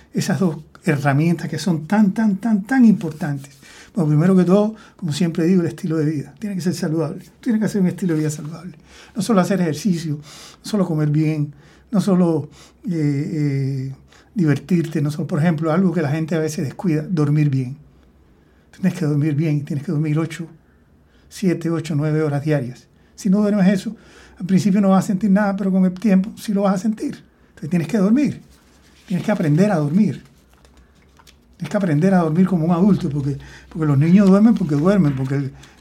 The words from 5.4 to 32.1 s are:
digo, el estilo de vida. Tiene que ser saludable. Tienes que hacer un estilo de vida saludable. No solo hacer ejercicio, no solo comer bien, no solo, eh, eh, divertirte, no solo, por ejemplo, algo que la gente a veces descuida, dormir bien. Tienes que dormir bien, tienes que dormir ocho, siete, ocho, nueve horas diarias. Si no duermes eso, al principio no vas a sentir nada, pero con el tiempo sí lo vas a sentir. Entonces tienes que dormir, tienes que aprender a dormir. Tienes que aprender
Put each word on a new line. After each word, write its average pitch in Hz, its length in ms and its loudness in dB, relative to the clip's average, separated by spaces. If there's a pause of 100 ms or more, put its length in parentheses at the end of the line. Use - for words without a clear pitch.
digo, 180 180 4
el 165 60 -2
estilo 156 280 -6
de 156 80 0
vida. 147 340 -4
Tiene 208 160 -8
que 180 60 -6
ser 165 140 -2
saludable. 156 500 -4 (160)
Tienes 220 200 -2
que 214 60 0
hacer 196 140 -2
un 180 80 2
estilo 170 240 -4
de 156 80 0
vida 156 100 -2
saludable. 160 460 -12 (380)
No 208 80 -4
solo 196 180 2
hacer 185 200 0
ejercicio, 160 560 -2
no - 540 -20
solo 202 160 0
comer 151 220 -2
bien, 151 460 -2 (360)
no 190 120 0
solo, 170 480 0 (340)
eh, 220 80 -6
eh, 139 1000 -2 (400)
divertirte, 165 680 0
no 147 100 -2
solo, 147 160 -6
por 175 120 -4
ejemplo, 160 340 0
algo 175 220 2
que 175 80 -2
la 139 80 -2
gente 160 240 -4
a 160 60 0
veces 156 260 -4
descuida, 151 420 -4
dormir 151 400 2
bien. 131 300 -4 (960)
Tienes 180 260 -4
que 156 80 -2
dormir 147 280 0
bien, 147 300 -2
tienes 147 180 -6
que - 100 -6
dormir 151 260 -2
ocho, 165 280 -6 (840)
siete, 165 400 -2
ocho, 160 240 -4
nueve 151 280 0
horas 143 220 -2
diarias. 135 440 -4 (260)
Si - 160 -2
no 202 100 4
duermes 208 280 2
eso, 202 280 0 (420)
al 202 60 -10
principio 190 380 2
no 196 80 4
vas 190 140 4
a - 20 -8
sentir 202 240 0
nada, 196 260 2
pero 190 160 -2
con 185 140 2
el 180 80 -2
tiempo 190 420 0
sí - 160 -8
lo 196 100 0
vas 196 120 2
a 196 40 -2
sentir. 220 460 -6 (240)
Entonces - 220 -14
tienes 165 180 -2
que - 80 -2
dormir, 214 460 0 (640)
tienes 175 180 -4
que 214 80 0
aprender 190 400 2
a 180 40 2
dormir. 151 460 0 (1300)
Tienes 160 140 -10
que 214 80 -2
aprender 180 340 2